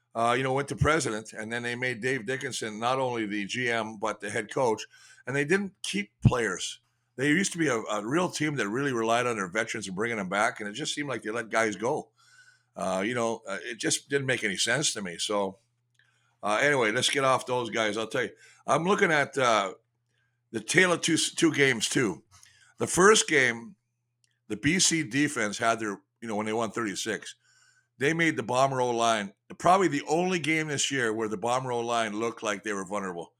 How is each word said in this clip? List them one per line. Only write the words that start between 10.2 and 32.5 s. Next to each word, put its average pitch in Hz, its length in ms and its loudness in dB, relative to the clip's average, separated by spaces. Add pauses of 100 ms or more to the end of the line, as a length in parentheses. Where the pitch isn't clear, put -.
back, 107 320 0
and 107 80 -8
it 104 60 -10
just 147 200 -6
seemed 151 140 -6
like 123 140 -6
they 104 80 -6
let 113 200 -6
guys 113 240 2
go. 113 360 -4 (640)
Uh, 92 280 -2
you 120 100 -2
know, 117 340 -2
uh, 98 160 -6
it 117 140 -10
just - 300 -2
didn't 139 180 0
make 123 180 0
any 98 120 -2
sense 131 360 0
to 107 100 -6
me. 87 160 -8
So, 101 400 -2 (840)
uh, 104 200 2
anyway, 131 300 4
let's 127 180 2
get 139 140 0
off 131 200 4
those 123 240 -2
guys. 107 300 0
I'll 110 80 -2
tell 127 160 -2
you, 101 80 -4 (360)
I'm 151 180 2
looking 190 260 2
at, 143 260 2
uh, 110 380 4 (800)
the 113 80 -6
tale 180 320 4
of 156 80 0
two, 165 180 2
two - 340 2
games, 131 360 2
too. 110 340 0 (560)
The 117 80 -2
first 202 420 6
game, 117 460 2 (760)
the 107 80 -6
B 156 220 2
C 165 240 2
defense 127 560 -2
had 117 200 2
their, 104 220 -6 (200)
you 117 60 -12
know, 107 100 -4
when 107 100 -2
they 107 60 -2
won 113 180 -2
thirty-six, 104 640 -4 (640)
they 139 140 2
made 165 240 0
the 127 60 -2
Bomber 127 380 2
O-line 117 520 2 (260)
probably 185 280 6
the 143 220 -2
only 180 300 0
game 156 300 -2
this 139 220 -2
year 123 220 0
where 110 160 -2
the 107 80 -6
Bomber 123 360 -2
O-line 117 460 -2
looked 113 240 -4
like 104 220 -4